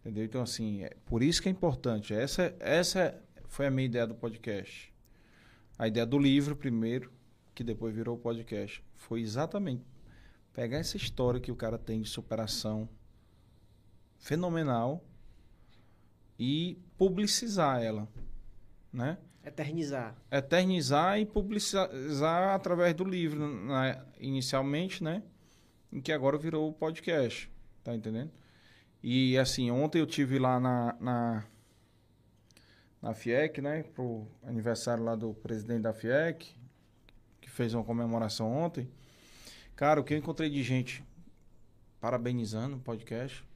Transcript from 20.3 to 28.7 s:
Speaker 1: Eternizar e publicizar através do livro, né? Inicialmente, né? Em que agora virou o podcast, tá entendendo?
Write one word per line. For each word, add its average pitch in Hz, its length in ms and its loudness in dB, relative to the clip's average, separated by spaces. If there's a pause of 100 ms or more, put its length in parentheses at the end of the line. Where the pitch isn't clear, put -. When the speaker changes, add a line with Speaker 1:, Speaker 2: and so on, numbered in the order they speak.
Speaker 1:
Eternizar 170 880 4
e 214 60 2
publicizar 185 1300 2
através 175 400 4
do 175 100 0
livro, 160 440 0 (180)
né? 131 380 0 (160)
Inicialmente, 135 840 0
né? 165 200 -2 (680)
Em 139 120 -6
que 156 100 -2
agora 139 240 4
virou 156 320 0
o 156 60 -6
podcast, 160 760 0 (320)
tá 117 120 -4
entendendo? 113 360 -4 (760)